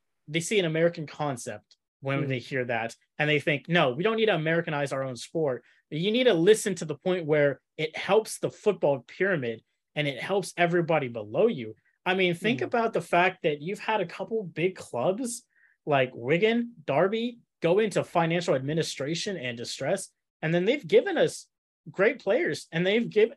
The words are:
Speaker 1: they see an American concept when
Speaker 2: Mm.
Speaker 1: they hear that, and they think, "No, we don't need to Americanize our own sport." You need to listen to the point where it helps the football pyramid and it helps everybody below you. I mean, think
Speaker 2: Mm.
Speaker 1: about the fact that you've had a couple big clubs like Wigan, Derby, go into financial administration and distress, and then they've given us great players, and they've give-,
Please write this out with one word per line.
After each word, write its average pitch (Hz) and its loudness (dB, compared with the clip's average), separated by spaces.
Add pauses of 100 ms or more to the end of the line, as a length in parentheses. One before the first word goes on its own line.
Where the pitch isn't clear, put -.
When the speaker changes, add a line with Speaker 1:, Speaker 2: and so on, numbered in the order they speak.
(260)
Speaker 1:
they 151 -4
see 208 -2
an 185 2
American 165 0
concept 127 -8 (240)
when 139 -2
Speaker 2:
Mm. 139 -4
Speaker 1:
they 131 -4
hear 127 -6
that, 117 -4 (220)
and 151 2
they 151 4
think, 143 -2
"No, 165 4
we 139 -4
don't 226 0
need 226 2
to 208 4
Americanize 160 -2
our 135 -4
own 131 -6
sport." 135 -4 (280)
You 170 -2
need 247 2
to 233 6
listen 196 4
to 170 -8
the 151 -6
point 185 -2
where 143 2 (160)
it 156 -6
helps 214 0
the 151 -2
football 160 0
pyramid 131 -2 (320)
and 147 -2
it 131 -6
helps 180 -2
everybody 165 2
below 117 0
you. 123 -6 (320)
I 185 2
mean, 180 2
think 220 -2
Speaker 2:
Mm. 370 -4
Speaker 1:
about 233 0
the 165 -2
fact 180 0
that 147 0
you've 190 -6
had 214 -2
a 185 -2
couple 214 -6
big 175 -2
clubs 196 -4 (420)
like 135 2
Wigan, 208 0 (140)
Derby, 214 0 (200)
go 170 2
into 180 2
financial 170 0
administration 151 -4
and 123 -6
distress, 135 -4 (320)
and 160 0
then 175 2
they've 254 0
given 339 4
us - 0 (440)
great 220 2
players, 208 -2
and 170 0
they've 208 2
give-, 220 4